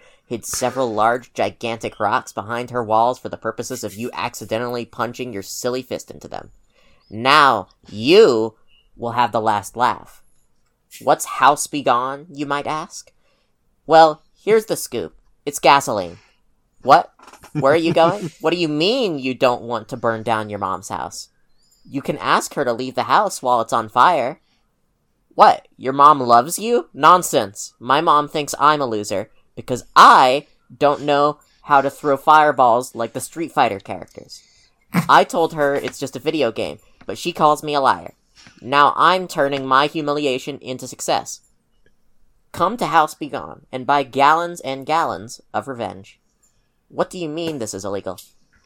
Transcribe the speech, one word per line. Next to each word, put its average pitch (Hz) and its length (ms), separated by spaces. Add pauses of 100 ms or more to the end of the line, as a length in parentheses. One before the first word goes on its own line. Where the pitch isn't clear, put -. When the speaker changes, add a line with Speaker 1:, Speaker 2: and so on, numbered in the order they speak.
(240)
Speaker 1:
hid 113 220
several 123 480
large, 117 400
gigantic 113 640
rocks 110 320
behind 117 380
her 120 120
walls 113 360
for - 100
the - 80
purposes 113 480
of 98 100
you 117 200
accidentally 117 720
punching 123 440
your 98 120
silly 127 400
fist - 280
into - 160
them. - 240 (600)
Now, 127 580 (220)
you 117 640 (420)
will 117 160
have 120 200
the 113 100
last 104 340
laugh. 117 460 (800)
What's 135 240
House 143 400
Be 147 160
Gone, 135 480
you 143 160
might 143 200
ask? - 460 (760)
Well, 160 360 (200)
here's 214 240
the - 100
scoop. - 380 (300)
It's 143 140
gasoline. 117 580 (640)
What? 143 300 (400)
Where 143 220
are - 20
you 170 160
going? 170 440
Speaker 2:
<laughs> - 40
Speaker 1:
What 160 120
do 180 40
you 175 120
mean 175 500
you 131 160
don't 123 280
want 117 280
to 131 80
burn 113 240
down 107 260
your 104 100
mom's 95 300
house? - 400 (560)
You 135 160
can - 180
ask 143 360
her 151 100
to 120 80
leave 127 220
the 123 100
house 180 380
while 123 180
it's 113 140
on 110 160
fire. 139 500 (960)
What? - 320 (100)
Your 131 180
mom 143 260
loves 123 380
you? 233 340
Nonsense. 147 880
My 127 200
mom 147 280
thinks 147 300
I'm 147 240
a 131 40
loser 104 440 (260)
because 120 280 (120)
I 151 500 (300)
don't 143 260
know 147 360 (240)
how 139 180
to 135 80
throw 139 300
fireballs 131 760
like 117 200
the 127 60
Street 156 320
Fighter 113 280
characters. - 640 (640)
I 165 160
told 170 300
her 143 200
it's - 240
just 135 180
a 123 40
video 139 320
game, 87 260 (280)
but 95 100
she 175 160
calls 151 300
me 151 120
a 143 60
liar. 107 340 (460)
Now 139 360
I'm 180 320
turning 139 380
my 131 200
humiliation 147 720
into 127 300
success. - 520 (1120)
Come 190 240
to 240 100
House 156 280
Be 151 140
Gone 78 440
and 127 140
buy 143 160
gallons 151 580
and 135 240
gallons 131 560 (140)
of 107 140
revenge. 101 520 (680)
What 156 200
do 185 100
you 165 100
mean 160 320
this 110 120
is 95 120
illegal? 95 340 (460)